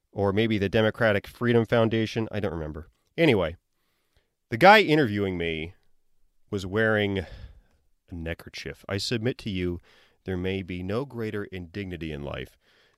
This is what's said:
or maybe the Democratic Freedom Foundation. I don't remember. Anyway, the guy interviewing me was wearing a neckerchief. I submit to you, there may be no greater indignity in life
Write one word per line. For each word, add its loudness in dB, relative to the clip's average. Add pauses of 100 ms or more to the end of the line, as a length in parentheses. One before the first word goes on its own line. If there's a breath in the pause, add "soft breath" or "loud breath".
(100)
or 0
maybe 2
the 0
Democratic 2
Freedom 2
Foundation. 0
I -6
don't -2
remember. -8 (280)
Anyway, 2 (920)
the -4
guy 10
interviewing 2
me -4 (760)
was -6
wearing 2
a -6 (840 loud breath)
neckerchief. -12
I -4
submit -4
to -10
you, -4 (440 soft breath)
there -4
may -4
be -10
no -6
greater -8
indignity -10
in -8
life -10 (420 soft breath)